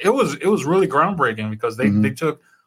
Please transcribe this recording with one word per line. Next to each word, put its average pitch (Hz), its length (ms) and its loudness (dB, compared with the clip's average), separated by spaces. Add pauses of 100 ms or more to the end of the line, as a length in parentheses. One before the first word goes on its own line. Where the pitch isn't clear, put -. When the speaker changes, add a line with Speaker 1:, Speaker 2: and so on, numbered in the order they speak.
Speaker 1:
it 196 100 4
was, 185 220 0
it 160 100 -4
was 185 180 0
really 180 220 2
groundbreaking 135 640 0
because 110 260 -6
they, 117 100 0
Speaker 2:
Mm-hmm. 104 160 4
Speaker 1:
they 107 80 2
took 151 300 -4 (260)